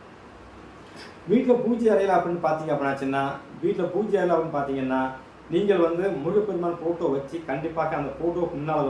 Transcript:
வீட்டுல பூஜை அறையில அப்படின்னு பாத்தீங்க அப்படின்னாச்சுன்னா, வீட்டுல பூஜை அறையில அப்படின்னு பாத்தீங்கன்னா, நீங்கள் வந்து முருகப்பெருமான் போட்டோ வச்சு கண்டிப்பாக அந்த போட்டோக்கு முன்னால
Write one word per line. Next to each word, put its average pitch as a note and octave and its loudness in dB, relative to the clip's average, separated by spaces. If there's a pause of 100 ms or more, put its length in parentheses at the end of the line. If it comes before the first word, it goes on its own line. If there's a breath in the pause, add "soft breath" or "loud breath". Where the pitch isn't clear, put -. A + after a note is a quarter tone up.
(1300 loud breath)
வீட்டுல B3 6 (120)
பூஜை A3+ 2
அறையில G3 4
அப்படின்னு F3 0
பாத்தீங்க D#3 0
அப்படின்னாச்சுன்னா, C3+ 0 (380)
வீட்டுல F#3 0 (120)
பூஜை G3+ 0
அறையில F3 2
அப்படின்னு D3+ 0
பாத்தீங்கன்னா, C3 -2 (520)
நீங்கள் G3 4
வந்து E3+ 0 (200)
முருகப்பெருமான் F3 0
போட்டோ E3+ -2
வச்சு C#3+ -4 (100)
கண்டிப்பாக D#3 -4
அந்த C#3 -6
போட்டோக்கு E3+ -2
முன்னால D3+ 0